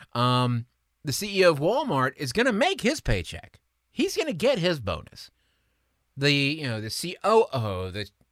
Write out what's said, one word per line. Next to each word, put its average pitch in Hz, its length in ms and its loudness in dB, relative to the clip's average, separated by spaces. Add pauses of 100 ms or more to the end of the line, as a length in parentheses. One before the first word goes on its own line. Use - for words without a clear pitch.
(140)
um, 123 520 0 (400)
the 143 60 -4
C 196 280 -2
E 185 40 6
O 175 80 8
of 139 80 -4
Walmart 170 560 0
is 135 160 -6
gonna 240 200 2
make 311 280 0
his 269 200 0
paycheck. - 600 -6 (320)
He's 370 240 -2
gonna 320 160 -2
get 220 260 0
his 170 220 0
bonus. 90 500 -10 (840)
The, 143 160 4
you 143 340 0
know, 113 140 -4
the 107 100 -8
C 170 320 -8
O 220 300 6
O, 98 380 -2
the, 101 200 -8 (220)